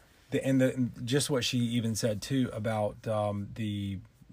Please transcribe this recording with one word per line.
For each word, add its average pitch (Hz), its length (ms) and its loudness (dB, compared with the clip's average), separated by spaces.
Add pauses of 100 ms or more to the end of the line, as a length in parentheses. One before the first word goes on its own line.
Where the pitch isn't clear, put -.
(320)
The, - 160 0
and 135 140 6
the, 127 120 4
and 127 180 0 (140)
just 131 240 2
what 127 140 2
she - 160 0
even 117 340 2
said, 107 280 -2
too, 127 320 0
about, 107 520 -2
um, 104 480 0
the, 101 460 -4 (340)